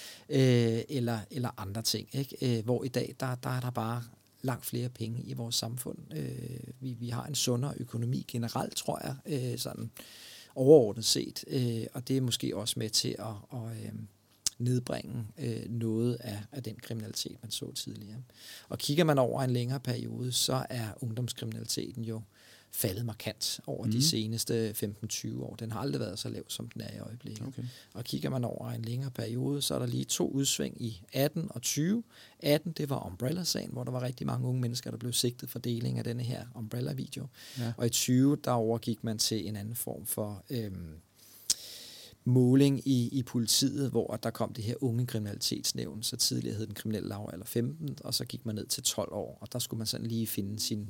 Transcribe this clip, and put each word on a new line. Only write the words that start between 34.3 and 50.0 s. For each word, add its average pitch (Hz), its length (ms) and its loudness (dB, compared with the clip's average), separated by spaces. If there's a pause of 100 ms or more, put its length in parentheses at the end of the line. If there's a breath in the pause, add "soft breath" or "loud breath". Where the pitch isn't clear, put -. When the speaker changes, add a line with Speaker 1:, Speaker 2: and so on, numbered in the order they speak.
Speaker 1:
unge 127 140 2
mennesker, 120 300 -2
der 113 60 -4
blev 120 160 -4
sigtet 123 360 0
for 117 100 -8
deling 120 380 0
af 113 60 0
denne 120 200 -2
her 113 220 -4 (100)
Umbrella-video. 127 720 -4 (320 loud breath)
Speaker 2:
Ja. 120 180 0
Speaker 1:
Og 120 80 4
i 120 40 6
tyve, 131 540 8
der 127 80 2
overgik 113 520 2
man 110 140 0
til 107 300 0
en 107 80 -4
anden 107 200 -6
form - 300 -6
for, 104 440 -4
øhm, 92 460 -4 (1300 loud breath)
måling 127 640 8
i, 120 240 4
i 135 120 0
politiet, 135 680 2
hvor 117 220 2
at 113 100 -4
der 117 60 0
kom - 240 -2
det 113 100 -6
her 117 200 -2
unge 123 240 2
kriminalitetsnævn. - 960 -2
Så - 140 -2
tidligere 120 400 0
hed 110 100 -4
den 104 80 -10
kriminelle 107 340 -2
lavalder 101 360 -8
femten, 135 580 -2
og 117 100 -4
så - 120 -2
gik 120 200 -8
man 110 100 -2
ned 104 100 -4
til - 180 -4
tolv - 280 0
år, 92 300 -6
og 110 120 -10
der - 60 -2
skulle - 180 -4
man 110 100 -4
sådan - 200 -4